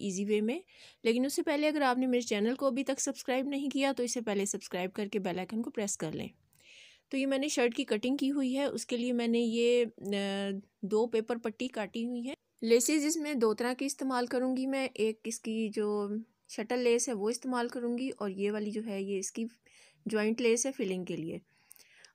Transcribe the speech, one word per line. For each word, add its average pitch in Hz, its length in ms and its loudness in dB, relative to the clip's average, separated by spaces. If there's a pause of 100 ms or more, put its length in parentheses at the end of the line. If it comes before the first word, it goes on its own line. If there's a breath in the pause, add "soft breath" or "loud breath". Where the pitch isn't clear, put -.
ईजी 196 220 -2
वे 208 160 2
में। 247 220 -2 (420 loud breath)
लेकिन 240 220 4
उससे 294 160 -2
पहले 302 240 0
अगर 302 160 2
आपने 254 240 2
मेरे 247 180 2
चैनल 226 300 2
को 269 120 -2
अभी 262 180 0
तक - 160 -2
सब्सक्राइब 269 500 -2
नहीं 277 180 -2
किया 269 240 2
तो 254 100 -2
इसे 247 200 -2
पहले 202 240 0
सब्सक्राइब 185 460 -4
करके 208 260 -4
बेल 185 200 -2
आइकन 202 240 -4
को 285 80 -6
प्रेस 202 260 -4
कर 156 180 -4
लें। - 160 -6 (840 loud breath)
तो 269 60 0
ये 269 80 2
मैंने 269 240 0
शर्ट 240 240 4
की 277 100 0
कटिंग 247 340 0
की 269 120 2
हुई 277 240 0
है, 277 160 0
उसके 240 260 -4
लिए 240 160 0
मैंने 233 280 4
ये, 240 440 4
अ, 196 760 -2 (260)
दो 214 220 4
पेपर 226 300 0
पट्टी 226 320 -4
काटी 226 340 -4
हुई 240 180 -4
है। 262 140 -8 (280)
लेसेस 247 400 6
इसमें 302 340 0
दो 220 160 4
तरह 240 200 0
की 269 120 -2
इस्तेमाल 262 420 -2
करूँगी 254 380 0
मैं, 269 240 -2
एक 220 360 -2
इसकी 220 440 -2
जो 208 180 -2 (640)
शटल 247 280 -4
लेस 240 300 4
है 247 60 -2
वो 202 160 0
इस्तेमाल 247 380 -2
करूँगी 240 440 -4
और 202 180 -4
ये 196 200 -2
वाली 208 200 -4
जो 214 120 -4
है 196 200 -6
ये 196 160 -2
इसकी 220 260 -6 (640 soft breath)
जॉइंट 214 340 2
लेस 240 260 4
है 269 60 0
फिलिंग 185 340 -2
के 175 100 -4
लिए। 165 240 -6 (760 loud breath)